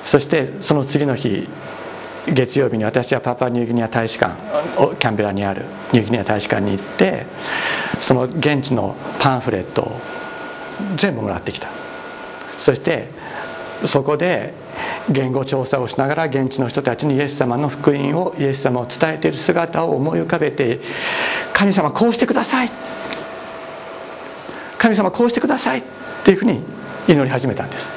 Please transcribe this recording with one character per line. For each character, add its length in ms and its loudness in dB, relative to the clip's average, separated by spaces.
そ 160 6
し 80 -2
て 240 2
そ 140 4
の 100 2
次 220 2
の 80 2
日、 340 -2
月 320 4
曜 100 4
日 80 0
に 60 0
私 300 2
は 80 2
パ 140 0
プ 100 0
ア 40 0
ニ 120 0
ュ 20 2
ー 40 -2
ギ 60 0
ニ 100 4
ア 40 0
大 200 0
使 120 -6
館、 160 4
お、 180 4
キ 120 0
ャ 40 2
ン 40 -2
ベ 80 2
ラ 80 2
に 120 0
あ 100 0
る 120 -6
ニ 80 6
ュ 40 2
ー 20 -2
ギ 60 0
ニ 80 4
ア 40 0
大 160 2
使 80 -2
館 140 2
に 120 0
行 60 -2
っ 40 -8
て、 420 0
そ 140 4
の 100 4
現 380 0
地 140 0
の 200 -2
パ 160 4
ン 60 -2
フ 80 -2
レ 100 0
ッ 40 -4
ト 180 -2
を 180 -6
全 200 0
部 60 -4
も 80 -2
ら 80 -2
っ 40 -8
て 100 -6
き 80 -8
た。 100 -10
そ 160 4
し 60 -2
て 300 -2
そ 200 2
こ 120 0
で 380 -2
言 220 2
語 120 0
調 220 0
査 160 0
を 60 -2
し 80 -6
な 120 2
が 80 2
ら、 100 0
現 240 0
地 120 -2
の 60 2
人 140 -2
た 140 2
ち 100 -4
に 100 2
イ 60 2
エ 60 0
ス 80 -6
様 220 0
の 100 0
福 240 2
音 240 2
を、 220 -2
イ 60 0
エ 100 2
ス 80 -4
様 200 0
を 40 -4
伝 300 0
え 20 -8
て 100 0
い 40 4
る 60 -4
姿 480 2
を 100 2
思 200 2
い 40 4
浮 80 0
か 120 2
べ 120 2
て、 280 2
「神 200 6
様、 180 4
こ 180 4
う 40 2
し 40 0
て 80 4
く 80 2
だ 100 2
さ 200 0
い。 80 -2
神 180 6
様、 160 2
こ 140 4
う 40 6
し 40 -2
て 60 2
く 80 0
だ 100 2
さ 180 0
い」 60 0
っ 20 -12
て 80 10
い 40 8
う 20 -2
ふ 60 -2
う 20 4
に 160 4
祈 160 8
り 60 2
始 180 0
め 80 0
た 100 -4
ん 40 -8
で 80 -8
す。 200 -6